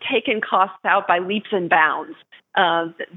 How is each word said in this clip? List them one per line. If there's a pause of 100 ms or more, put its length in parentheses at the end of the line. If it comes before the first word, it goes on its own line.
(140)
taken
costs
out
by
leaps
and
bounds, (400)
uh, (140)
th-,